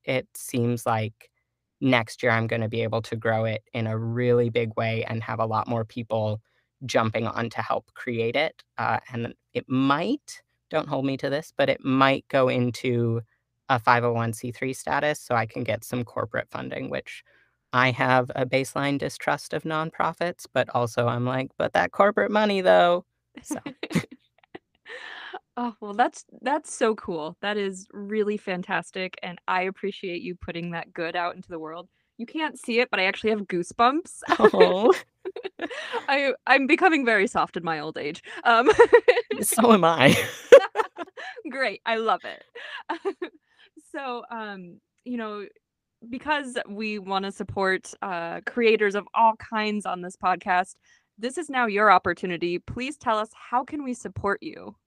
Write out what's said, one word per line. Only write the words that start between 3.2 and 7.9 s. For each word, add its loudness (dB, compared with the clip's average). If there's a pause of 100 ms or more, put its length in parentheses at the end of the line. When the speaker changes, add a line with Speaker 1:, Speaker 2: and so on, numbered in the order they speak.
Speaker 1:
it -4 (100)
in -4
a -4
really 2
big -2
way -2
and -6
have -6
a 0
lot -2
more -2
people -4 (440)
jumping 0
on -4
to -6
help -6